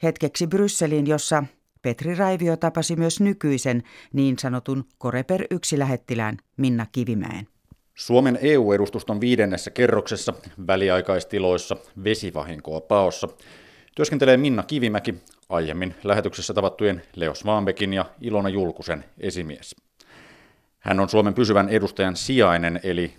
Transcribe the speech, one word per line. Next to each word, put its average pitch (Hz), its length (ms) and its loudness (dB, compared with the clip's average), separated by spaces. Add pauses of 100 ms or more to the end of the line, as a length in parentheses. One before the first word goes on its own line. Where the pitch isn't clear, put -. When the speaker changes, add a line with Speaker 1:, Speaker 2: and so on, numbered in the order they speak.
Speaker 1:
hetkeksi 160 440 -2
Brysseliin, 160 600 0
jossa 151 380 0 (380)
Petri 135 320 -4
Raivio 175 420 0
tapasi 165 400 -2
myös 165 240 0
nykyisen 143 600 0 (300)
niin 135 260 2
sanotun 131 460 -4 (160)
Coreper 127 500 -2
yksi 170 280 -2
lähettilään 117 580 -2 (200)
Minna 123 360 0
Kivimäen. 104 560 -4 (460)
Speaker 2:
Suomen 123 480 4
E 147 160 6
U-edustuston 101 600 0
viidennessä 107 500 0
kerroksessa 107 600 0 (340)
väliaikaistiloissa 92 1120 0 (280)
vesivahinkoa 80 760 -4
paossa 98 480 2 (640)
työskentelee 139 420 4
Minna 131 260 0
Kivimäki, 113 520 -2 (340)
aiemmin 85 460 -4 (100)
lähetyksessä 101 500 -2
tavattujen 95 480 0 (140)
Leo 80 180 -2
Svanbeckin 101 600 0
ja 92 100 0 (160)
Ilona 107 280 -2
Julkusen 85 560 -4 (140)
esimies. 85 580 -10 (1000)
Hän 95 220 0
on 98 80 2
Suomen 104 260 4
pysyvän 101 340 4
edustajan 98 480 0
sijainen, 87 680 2
eli 87 360 -4